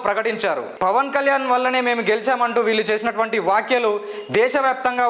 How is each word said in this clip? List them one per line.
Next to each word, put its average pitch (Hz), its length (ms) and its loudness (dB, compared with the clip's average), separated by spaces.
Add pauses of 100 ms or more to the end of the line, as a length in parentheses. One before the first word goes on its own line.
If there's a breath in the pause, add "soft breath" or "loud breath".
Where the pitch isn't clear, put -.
ప్రకటించారు. 208 580 -2 (200)
పవన్ 247 320 2
కళ్యాణ్ 277 360 2
వల్లనే 254 360 0
మేము 233 200 0
గెలిచామంటూ 233 600 0
వీళ్ళు 220 200 2
చేసినటువంటి 214 500 -2 (100)
వ్యాఖ్యలు 226 440 2 (460 loud breath)
దేశవ్యాప్తంగా 254 720 0